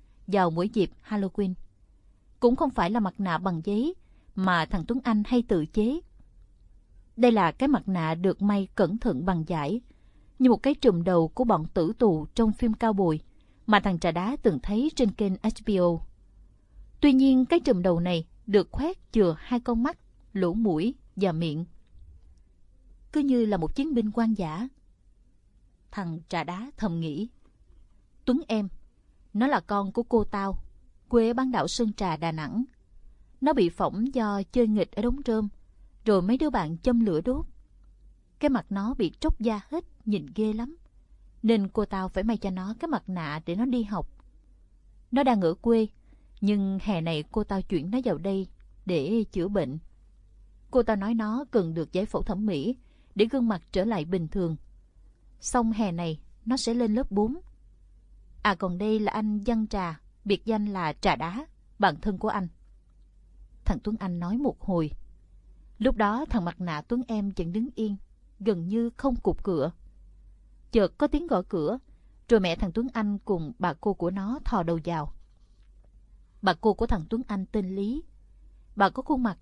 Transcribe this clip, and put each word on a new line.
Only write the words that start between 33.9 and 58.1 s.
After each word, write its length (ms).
do 260
chơi 160
nghịch 240
ở 100
đống 240
rơm, 240
rồi 160
mấy 160
đứa 120
bạn 280
châm 220
lửa 220
đốt. 240
Cái 100
mặt 200
nó 240
bị 260
tróc 200
da 200
hết, 160
nhìn 200
ghê 180
lắm. 220
Nên 240
cô 180
tao 240
phải 140
may 140
cho 120
nó 300
cái 80
mặt 220
nạ 360
để 100
nó 100
đi 180
học. 240
Nó 120
đang 180
ở 120
quê, 340
nhưng 400
hè 200
này 300
cô 120
tao 180
chuyển 300
nó 120
vào 140
đây 300
để 460
chữa 160
bệnh. 320
Cô 120
tao 120
nói 180
nó 380
cần 220
được 180
giải 140
phẫu 180
thẩm 220
mỹ 320
để 160
gương 160
mặt 140
trở 140
lại 200
bình 220
thường. 280
Xong 320
hè 200
này, 280
nó 120
sẽ 160
lên 220
lớp 160
bốn. 260